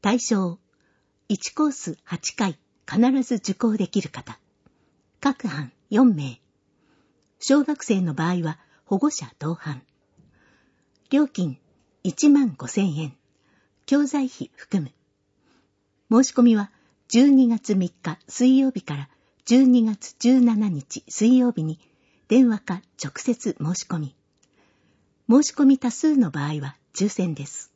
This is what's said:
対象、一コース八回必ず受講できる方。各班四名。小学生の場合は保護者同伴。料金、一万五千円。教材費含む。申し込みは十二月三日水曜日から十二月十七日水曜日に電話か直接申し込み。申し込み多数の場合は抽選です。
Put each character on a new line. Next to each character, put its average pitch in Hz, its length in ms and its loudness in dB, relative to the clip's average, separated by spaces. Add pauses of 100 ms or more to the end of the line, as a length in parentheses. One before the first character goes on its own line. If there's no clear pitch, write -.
対 220 160 0
象、 190 420 -4 (680)
一 - 240 -6
コ 302 160 -2
ー 277 40 -2
ス 165 320 -12
八 - 320 -10
回 190 220 -4 (320)
必 254 320 2
ず 240 140 -4
受 190 180 -6
講 220 240 -2
で 185 100 -2
き - 140 -4
る - 80 -12
方。 - 300 -18 (800)
各 269 260 -4
班 139 240 -10 (180)
四 233 240 4
名。 139 280 -8 (1000)
小 285 240 2
学 302 200 -6
生 190 180 0
の 165 120 -2
場 160 160 -2
合 180 160 -4
は 156 120 -6 (280)
保 196 120 -2
護 285 120 0
者 143 300 -10
同 156 140 -6
伴。 139 280 -12 (1300)
料 285 180 2
金、 156 300 -6 (460)
一 294 260 2
万 277 280 4
五 127 100 -12
千 180 300 -2
円。 151 180 -8 (720)
教 285 200 2
材 269 220 -4
費 - 280 -14
含 - 280 -6
む。 135 80 -12 (1160)
申 247 200 4
し - 40 -14
込 254 80 2
み 233 140 6
は 202 160 -6 (360)
十 262 220 4
二 262 180 6
月 220 280 -2
三 180 140 -2
日 - 380 -10
水 262 300 2
曜 269 140 2
日 - 100 -10
か 147 140 -8
ら 139 140 -12 (360)
十 254 180 4
二 247 200 4
月 - 360 -6
十 254 220 4
七 214 280 2
日 - 380 -10
水 240 300 2
曜 247 160 2
日 160 100 -6
に 160 160 -8 (480)
電 247 220 4
話 214 100 -2
か 185 220 -8 (200)
直 143 160 -8
接 - 400 -4
申 160 180 -4
し - 120 -10
込 170 120 -6
み。 143 160 -10 (1120)
申 269 140 6
し - 100 -4
込 294 100 0
み 269 140 6
多 247 120 -4
数 302 280 0
の 190 140 2
場 143 140 -6
合 151 100 -4
は 139 200 -10 (180)
抽 202 140 -2
選 180 260 -4
で 143 120 -10
す。 - 300 -18